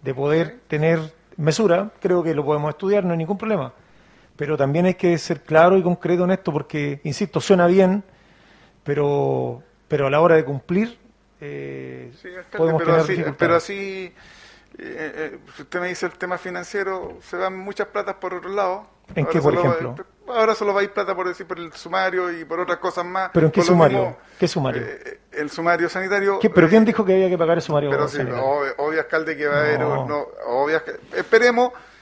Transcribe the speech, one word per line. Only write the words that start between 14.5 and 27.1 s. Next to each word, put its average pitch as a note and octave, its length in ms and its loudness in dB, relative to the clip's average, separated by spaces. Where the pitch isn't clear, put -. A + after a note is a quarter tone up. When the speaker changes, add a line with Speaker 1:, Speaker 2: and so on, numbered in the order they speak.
Speaker 2:
eh, - 380 -10
eh, D#3 240 -10
si - 60 -18
usted F3 180 -6
me F3+ 80 -4
dice F3+ 160 -6
el E3+ 80 -4
tema F3+ 240 -6
financiero, F3+ 840 -8
se - 140 -14
van F#3+ 240 -4
muchas G3 280 -6
platas G3 280 -6
por F3+ 180 -8
otro F3 160 -10
lado. G3 380 -4
Speaker 1:
¿En D3+ 120 0
Speaker 2:
Ahora E3 80 -4
Speaker 1:
qué, E3 80 2
por C#3+ 140 4
Speaker 2:
solo E3+ 140 2
va, B2 60 0
Speaker 1:
ejemplo? B2 300 -8
Speaker 2:
ahora A3+ 280 2
solo G#3 180 -2
va G3 80 2
a - 20 2
ir G3+ 80 -4
plata, G3 240 -4
por F3+ 120 -4
decir, F3+ 180 -8
por E3+ 140 -10
el E3 140 -14
sumario F3+ 580 -2
y E3 140 -10
por E3 160 -6
otras F3 160 -2
cosas F3+ 280 -4
más. F#3 280 -6
Speaker 1:
¿Pero D#3+ 140 4
en D#3 40 4
qué - 100 2
Speaker 2:
Por E3+ 60 4
lo F3+ 60 6
Speaker 1:
sumario? D3+ 260 6
Speaker 2:
mismo, B2 180 -4
Speaker 1:
¿Qué F3+ 80 2
sumario? B2+ 360 -4
Speaker 2:
eh, - 360 -14
el D3 180 -8
sumario E3+ 400 0
sanitario, G3 500 -2
Speaker 1:
¿Qué, G#3 100 2
pero E3+ 180 6
Speaker 2:
eh, - 20 2
Speaker 1:
quién A3 160 6
dijo - 180 0
que F#3 100 2